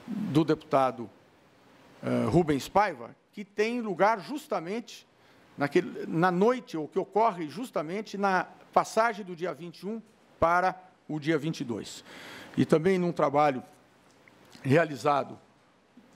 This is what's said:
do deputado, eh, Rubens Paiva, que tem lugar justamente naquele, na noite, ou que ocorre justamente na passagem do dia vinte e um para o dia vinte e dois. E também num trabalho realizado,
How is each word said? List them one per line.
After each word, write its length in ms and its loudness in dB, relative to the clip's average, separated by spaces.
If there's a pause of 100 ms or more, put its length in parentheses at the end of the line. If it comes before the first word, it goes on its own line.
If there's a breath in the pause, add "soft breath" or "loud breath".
(100)
do 320 0
deputado, 680 0 (920)
eh, 280 -2
Rubens 360 2
Paiva, 480 -2 (160)
que 140 -14
tem 380 -2
lugar 380 2
justamente 840 -8 (480 soft breath)
naquele, 520 0
na 240 2
noite, 480 2
ou 100 -6
que 100 -6
ocorre 520 0
justamente 640 -6
na 300 0 (260)
passagem 500 2
do 140 -12
dia 160 -6
vinte 280 -14
e 60 -14
um 140 -8 (400)
para 340 4 (320)
o 140 -6
dia 160 2
vinte 240 -4
e 40 -4
dois. 380 -8 (540 loud breath)
E 80 4
também 340 4
num 140 0
trabalho 500 2 (1000)
realizado, 760 0 (760)